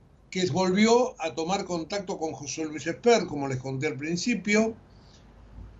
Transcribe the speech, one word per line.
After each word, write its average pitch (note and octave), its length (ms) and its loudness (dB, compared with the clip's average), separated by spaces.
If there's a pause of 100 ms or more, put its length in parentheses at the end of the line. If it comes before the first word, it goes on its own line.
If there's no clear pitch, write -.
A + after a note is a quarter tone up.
(300)
que F#3 160 0
volvió G#3 760 4
a E3 140 -4
tomar F3+ 300 -2
contacto F3 540 -6
con D#3 140 -4
José D3+ 320 -8
Luis D3+ 220 -8
Esper, F#3+ 400 4
como C#3+ 220 -4
les C3 100 -2
conté C3+ 280 -4
al D3 100 -2
principio. G#3 760 0 (1040)